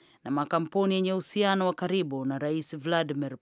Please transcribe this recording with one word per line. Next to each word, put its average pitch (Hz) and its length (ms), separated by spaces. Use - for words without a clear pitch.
na - 80
makampuni 165 640
yenye 185 180
uhusiano 190 540
wa 175 60
karibu 165 520
na 135 140
Rais 156 380
Vladimir 143 640